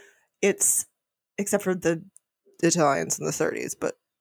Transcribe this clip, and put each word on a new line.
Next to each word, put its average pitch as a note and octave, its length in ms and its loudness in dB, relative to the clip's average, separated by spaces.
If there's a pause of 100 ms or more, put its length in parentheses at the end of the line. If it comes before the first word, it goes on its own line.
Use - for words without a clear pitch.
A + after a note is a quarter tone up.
(420)
it's, - 440 0 (520)
except G3+ 260 -2
for F#3 120 0
the E3 280 -2 (600)
Italians E3 560 2
in D3 60 -6
the D3+ 60 -4
thirties, - 440 -4
but - 200 -6 (260)